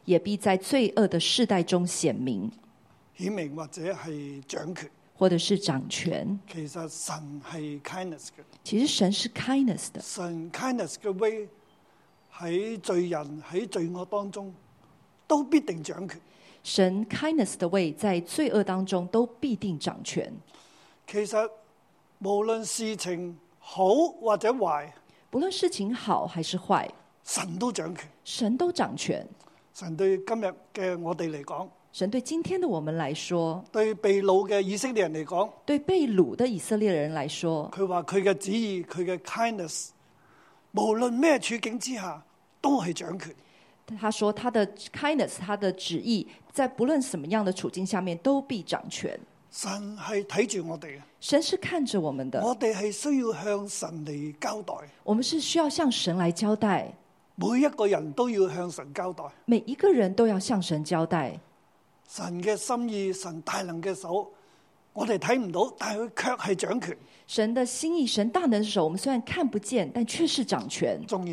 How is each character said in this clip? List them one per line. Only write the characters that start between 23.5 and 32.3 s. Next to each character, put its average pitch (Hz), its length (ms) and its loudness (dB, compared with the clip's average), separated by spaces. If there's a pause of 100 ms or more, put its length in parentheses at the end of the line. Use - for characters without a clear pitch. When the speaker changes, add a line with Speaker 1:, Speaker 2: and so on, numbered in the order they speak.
Speaker 2:
好 - 320 2 (300)
或 220 180 2
者 220 160 2
壞， 160 360 0 (420)
Speaker 1:
不 247 80 0
論 349 100 0
事 370 180 0
情 220 260 -2
好 - 340 0
還 170 160 -4
是 185 160 -4
壞， 165 280 2 (360)
Speaker 2:
神 175 340 -4
都 240 140 0
掌 175 240 -6
權。 - 120 -14 (160)
Speaker 1:
神 233 340 0
都 349 140 2
掌 269 240 -2
權。 - 320 -4 (460)
Speaker 2:
神 165 240 -10
對 190 220 4
今 226 200 -2
日 190 140 -2 (180)
嘅 185 280 -2
我 170 160 -2
哋 160 160 -4
嚟 147 120 -8
講， 165 240 -8 (240)
Speaker 1:
神 - 200 -2
對 247 100 0
今 320 220 -2